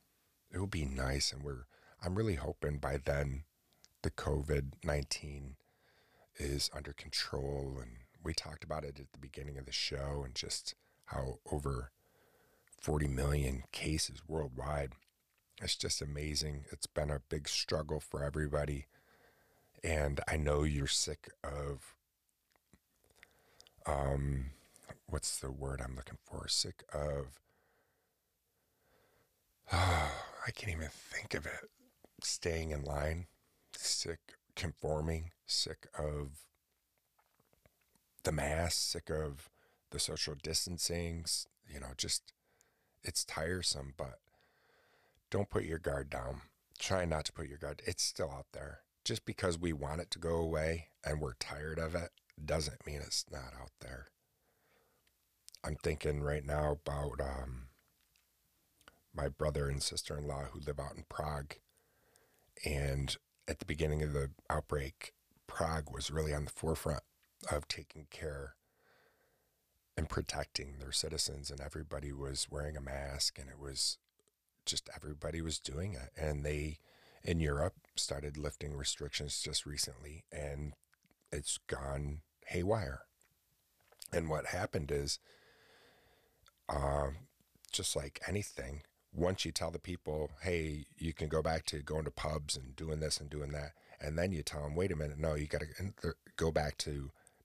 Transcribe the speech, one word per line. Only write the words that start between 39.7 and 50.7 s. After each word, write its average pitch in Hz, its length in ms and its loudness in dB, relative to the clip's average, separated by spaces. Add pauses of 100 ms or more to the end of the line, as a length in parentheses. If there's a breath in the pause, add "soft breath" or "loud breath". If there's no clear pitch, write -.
the - 80 -2
social 78 420 0
distancing, 85 840 0
s-, - 240 -2 (240)
you 71 80 -8
know, 65 160 -8
just, - 380 -2 (720 soft breath)
it's - 200 0
tiresome, 80 720 0
but 69 220 -6 (1120 soft breath)
don't 98 200 4
put 101 140 2
your 80 160 0
guard 71 300 0
down. 65 320 -2 (380)
Try 92 260 4
not 78 200 2
to - 80 -4
put 78 140 -6
your 71 100 -12
guard, 73 280 -4
it's - 180 2
still - 280 0
out 67 200 -8
there. 73 300 -10 (240)
Just - 200 0
because 90 320 2
we 85 140 2
want 73 300 0
it - 100 -8
to - 80 -4
go 85 160 2
away 80 520 2 (180)